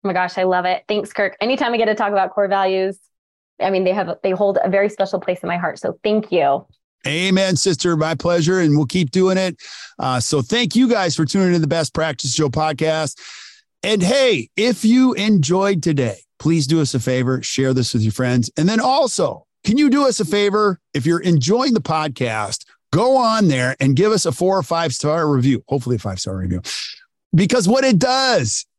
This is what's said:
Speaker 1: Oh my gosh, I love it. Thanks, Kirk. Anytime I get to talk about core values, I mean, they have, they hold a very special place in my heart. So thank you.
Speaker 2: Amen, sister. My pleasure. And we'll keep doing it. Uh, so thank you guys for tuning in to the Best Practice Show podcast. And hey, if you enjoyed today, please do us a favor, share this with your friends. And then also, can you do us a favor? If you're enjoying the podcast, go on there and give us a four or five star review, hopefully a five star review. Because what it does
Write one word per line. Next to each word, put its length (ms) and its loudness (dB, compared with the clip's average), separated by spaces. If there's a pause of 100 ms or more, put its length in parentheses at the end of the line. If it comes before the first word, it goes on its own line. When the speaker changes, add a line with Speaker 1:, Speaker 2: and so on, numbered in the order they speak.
Speaker 1:
Oh 40 -2
my 60 -4
gosh, 240 -2
I 60 0
love 200 0
it. 240 -2
Thanks, 240 -4
Kirk. 280 -2
Anytime 340 -2
I 20 -2
get 100 2
to 80 0
talk 180 -2
about 180 0
core 180 0
values, 500 0 (600)
I 100 0
mean, 140 0
they 80 2
have, 300 -4
they 80 0
hold 320 0
a 80 0
very 180 2
special 320 -4
place 220 -6
in 60 -8
my 100 -4
heart. 200 -6
So 240 -8
thank 300 -2
you. 340 0 (400)
Speaker 2:
Amen, 500 0
sister. 400 0
My 180 0
pleasure. 460 0
And 160 4
we'll 100 2
keep 260 -2
doing 260 2
it. 180 -2 (420)
Uh, 220 -2
so 220 -2
thank 320 -2
you 140 4
guys 260 0
for 100 0
tuning 240 2
in 60 4
to 60 2
the 60 0
Best 280 -2
Practice 400 -4
Show 140 0
podcast. 680 -2 (640)
And 200 0
hey, 540 0
if 280 0
you 300 4
enjoyed 680 2
today, 360 0 (200)
please 280 0
do 140 2
us 140 -2
a 60 0
favor, 420 -2
share 300 -2
this 220 -2
with 80 2
your 100 0
friends. 440 0
And 120 0
then 120 0
also, 680 -2 (160)
can 160 0
you 100 4
do 180 4
us 120 0
a 60 0
favor? 560 0 (140)
If 120 -2
you're 140 2
enjoying 540 2
the 60 0
podcast, 840 -4 (280)
go 240 4
on 320 2
there 300 0
and 160 2
give 160 4
us 160 0
a 60 -2
four 260 0
or 40 -2
five 300 -2
star 360 -2
review, 400 2
hopefully 280 -2
a 40 -4
five 200 -8
star 160 -8
review. 240 -4 (720)
Because 340 2
what 160 2
it 140 4
does 680 0 (120)